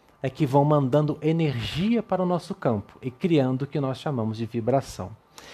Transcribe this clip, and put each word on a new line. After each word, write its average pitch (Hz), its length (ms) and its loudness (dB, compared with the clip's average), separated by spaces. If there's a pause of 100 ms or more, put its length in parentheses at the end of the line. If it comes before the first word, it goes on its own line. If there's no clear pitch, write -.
(240)
é 131 60 -2
que - 160 -2
vão 143 200 4
mandando 147 560 2
energia 160 800 0
para 185 220 -2
o - 20 0
nosso 180 300 -2
campo 107 440 -2
e 131 120 -8
criando 131 500 2
o 139 60 -6
que 156 120 -4
nós 135 200 -4
chamamos 110 380 -2
de 117 100 -4
vibração. 113 680 -2 (380)